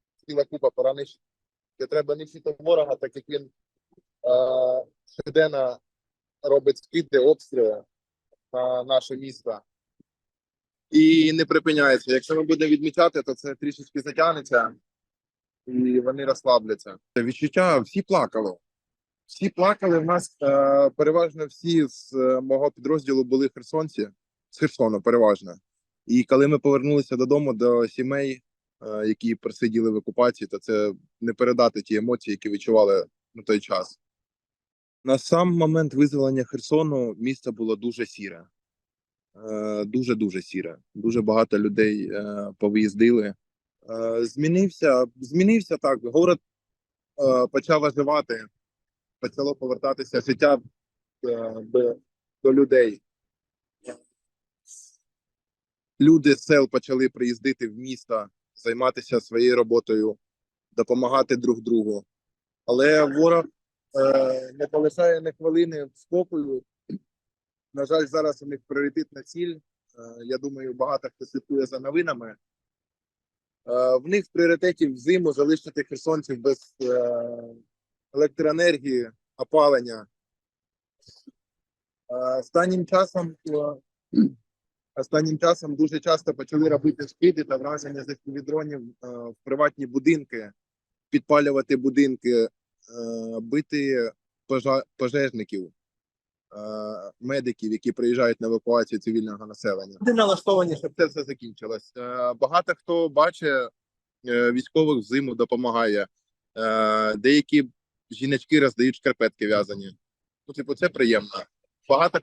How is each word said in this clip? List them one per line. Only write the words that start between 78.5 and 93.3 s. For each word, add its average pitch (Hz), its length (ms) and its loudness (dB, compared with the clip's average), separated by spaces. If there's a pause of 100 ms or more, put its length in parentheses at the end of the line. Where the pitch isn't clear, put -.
опалення. 120 720 2 (2000)
Е, 127 300 -4
останнім 175 460 -2
часом, 180 500 -2 (140)
е, 147 260 -4 (360)
<clears throat> 208 180 4 (640)
останнім 156 440 -2
часом 165 360 0
дуже 151 240 0
часто 160 340 -2
почали 151 360 0
робити 147 380 0
скиди 165 360 2
та 131 140 -4
враження 143 460 -8
з 131 60 -12
F 139 160 -10
P 139 80 -12
V-дронів, 147 480 -6 (220)
е, 127 40 -16
в 120 360 -14
приватні 139 420 -2
будинки, 131 680 -2 (580)
підпалювати 143 680 0
будинки, 123 680 0
е, 113 60 -2 (920)